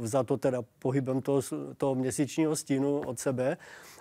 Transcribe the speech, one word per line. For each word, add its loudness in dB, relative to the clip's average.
za 2
to 2
teda 0
pohybem 0
toho 2
s-, -6
toho 2
měsíčního 0
stínu 0
od -6
sebe. 0